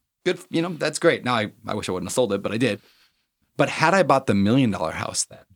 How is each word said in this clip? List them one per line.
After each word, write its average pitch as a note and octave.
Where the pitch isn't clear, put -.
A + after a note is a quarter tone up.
Good. F3+
You E3
know, F3
that's D3+
great. D#3+
Now, B2
I, G#2+
I G2+
wish G2+
I G2
wouldn't F2+
have -
sold A#2+
it, G2
but -
I G#2
did. A2+
But C3+
had D#3+
I F#3+
bought C#3
the A2
million A2
dollar F2+
house -
then -